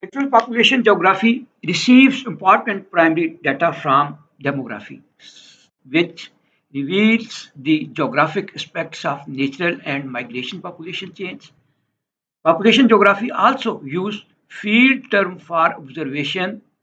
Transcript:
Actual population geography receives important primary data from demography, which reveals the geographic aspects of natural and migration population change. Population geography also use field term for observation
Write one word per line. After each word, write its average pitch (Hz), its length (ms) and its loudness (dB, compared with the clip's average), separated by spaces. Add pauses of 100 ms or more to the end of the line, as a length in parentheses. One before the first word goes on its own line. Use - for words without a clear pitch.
Actual 277 260 -4
population 240 540 2
geography 196 640 2 (180)
receives 247 600 4
important 196 640 0
primary 160 500 0
data 156 320 -2
from 147 460 -2 (240)
demography, 123 580 -8 (880)
which 165 400 -4 (420)
reveals 202 840 0
the 151 300 -2
geographic 147 680 -2
aspects - 520 -10
of 143 220 -6
natural 139 560 -4
and 143 280 -6
migration 123 500 -10
population 175 520 -14
change. - 380 -14 (920)
Population 208 440 4
geography 202 440 4
also 226 500 -2
use 185 420 -6 (260)
field 247 600 0
term 185 300 0
for 165 340 0
observation 151 880 -8 (220)